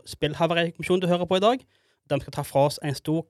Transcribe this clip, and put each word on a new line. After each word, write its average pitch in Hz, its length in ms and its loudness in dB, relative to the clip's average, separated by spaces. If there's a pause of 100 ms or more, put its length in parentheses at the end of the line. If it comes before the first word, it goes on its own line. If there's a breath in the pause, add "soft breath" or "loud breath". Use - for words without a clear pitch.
Spillhavarikommisjonen 170 920 0
du - 80 -2
hører 175 180 0
på 190 80 2
i 190 60 2
dag. 247 180 4 (480)
De 143 140 0
skal 139 100 -16
ta 151 140 -4
fra 139 180 4
oss 143 160 -2
en 139 160 -4
stor 160 320 -4